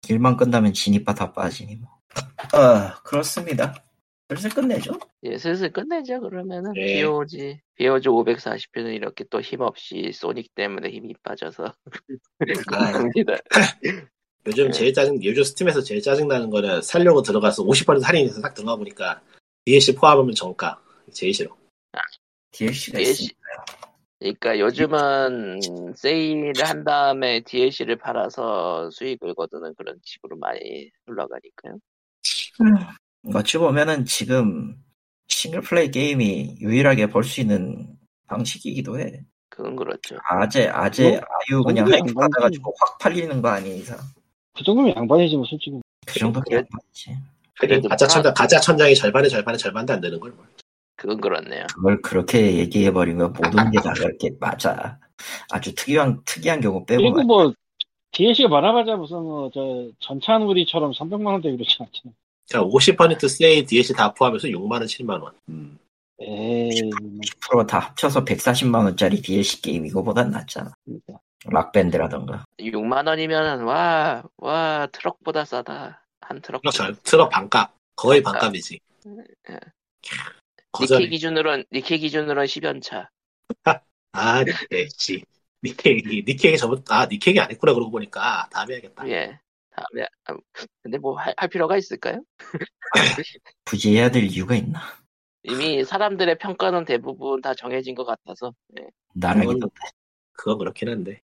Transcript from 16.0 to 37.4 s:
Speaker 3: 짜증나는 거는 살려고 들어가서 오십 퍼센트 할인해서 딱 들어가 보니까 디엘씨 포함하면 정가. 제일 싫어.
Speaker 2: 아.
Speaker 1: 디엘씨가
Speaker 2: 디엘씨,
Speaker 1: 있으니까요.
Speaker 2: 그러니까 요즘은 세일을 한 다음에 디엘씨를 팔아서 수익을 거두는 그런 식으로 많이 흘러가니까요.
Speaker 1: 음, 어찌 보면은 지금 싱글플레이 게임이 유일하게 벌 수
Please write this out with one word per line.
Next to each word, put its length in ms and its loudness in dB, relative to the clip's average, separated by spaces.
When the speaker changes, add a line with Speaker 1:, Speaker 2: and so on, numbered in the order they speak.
Speaker 3:
짜증나는 480 0
거는 320 0
살려고 400 6
들어가서 420 2
오십 220 4
퍼센트 200 4
할인해서 360 2
딱 140 -8
들어가 200 -6
보니까 460 -8
디엘씨 300 6
포함하면 380 6
정가. 480 -8
제일 220 -4
싫어. 220 -6
Speaker 2:
아. 60 -10
Speaker 1:
디엘씨가 460 -6
Speaker 2:
디엘씨, 280 0
Speaker 1:
있으니까요. 680 -18
Speaker 2:
그러니까 340 -2
요즘은 1040 0
세일을 560 -2
한 220 -4
다음에 560 2
디엘씨를 560 -2
팔아서 920 -4
수익을 460 -8
거두는 400 -10
그런 300 -14
식으로 320 -18
많이 520 -10
흘러가니까요. 680 -14
Speaker 1:
음, 760 2
어찌 220 0
보면은 480 2
지금 720 0
싱글플레이 640 0
게임이 680 0
유일하게 460 4
벌 180 0
수 160 -6